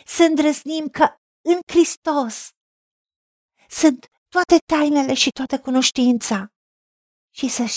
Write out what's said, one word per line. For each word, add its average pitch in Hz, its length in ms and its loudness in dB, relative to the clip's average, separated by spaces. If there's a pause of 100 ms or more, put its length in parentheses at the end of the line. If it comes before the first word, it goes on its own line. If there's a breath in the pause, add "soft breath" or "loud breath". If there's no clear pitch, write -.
Să - 160 2
îndrăznim 311 640 0
că - 160 0 (380)
în 349 160 2 (140)
Hristos 285 760 -2 (1200)
sunt - 420 0 (180)
toate 349 280 2 (100)
tainele 294 480 0
și 262 160 -2
toată 262 300 -6
cunoștința. 247 880 0 (880)
Și 269 140 -4
să 240 160 -4 (120)